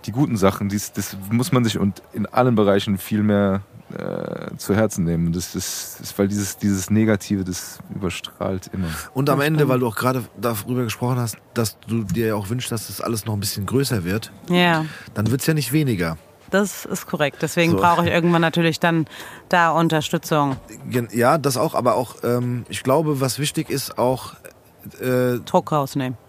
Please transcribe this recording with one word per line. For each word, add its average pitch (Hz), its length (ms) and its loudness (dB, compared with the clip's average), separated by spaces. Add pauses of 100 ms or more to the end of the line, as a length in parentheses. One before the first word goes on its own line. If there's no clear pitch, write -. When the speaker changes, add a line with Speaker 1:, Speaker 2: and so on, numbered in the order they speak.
Speaker 1:
die 104 60 -6
guten 127 240 2
Sachen, 95 320 2
dies, 101 240 -4
das 98 240 -6 (140)
muss 117 220 0
man 123 120 4
sich 104 140 0
und 98 240 0 (100)
in 104 140 -4
allen 127 280 4
Bereichen 98 440 4
viel 104 240 -2
mehr, 101 400 2 (340)
äh, 50 600 -8
zu - 180 -2
Herzen 104 300 2
nehmen. 85 240 2
Und 85 80 0
das - 200 -6
ist, - 440 -8
ist, - 180 -10
weil 101 100 4
dieses, 101 280 -4
dieses 98 340 0
Negative, 107 540 2
das - 360 -8 (140)
überstrahlt 95 800 -6
immer. 95 140 -4 (260)
Speaker 2:
Und 139 160 -2
am 139 120 2
Speaker 3:
Ja, 143 60 2
Speaker 2:
Ende, 156 140 2
Speaker 3:
stimmt. 135 120 4
Speaker 2:
weil 127 80 4
du 127 80 0
auch 110 80 -4
gerade 127 280 0 (160)
darüber 117 440 -2
gesprochen 123 340 -2
hast, 117 180 -4 (180)
dass 113 260 -2
du 113 240 -2
dir 110 240 0
ja 107 80 0
auch 101 120 -6
wünschst, 123 240 -4
dass 110 140 -6
das 98 140 -12
alles 110 260 -4
noch 110 80 -2
ein 101 60 -2
bisschen 98 260 -4
größer 123 380 0
wird, 98 260 -4 (180)
Speaker 3:
Ja. 175 360 4 (300)
Speaker 2:
dann 107 160 0
wird's 139 160 0
ja 160 80 2
nicht 131 180 -2
weniger. 101 440 0 (340)
Speaker 3:
Das 190 340 0
ist - 220 -8
korrekt. 147 360 -2
Deswegen 165 300 2
Speaker 2:
So. 95 60 2
Speaker 3:
brauche 170 280 4
ich 170 60 2
irgendwann 170 300 4
natürlich 165 380 2
dann 165 260 2 (440)
da 170 200 6
Unterstützung. 156 840 2 (320)
Speaker 2:
Gen-, 117 240 -2
ja, 120 260 4
das 131 180 0
auch, 135 180 0
aber 117 200 4
auch, 117 300 -2
ähm, 123 440 -2
ich - 140 -8
glaube, 147 380 2
was 135 180 0
wichtig 151 320 -4
ist, - 280 -6
auch, 123 360 0 (680)
äh, 127 440 0
Speaker 3:
Druck - 260 0
rausnehmen. 135 460 -2 (120)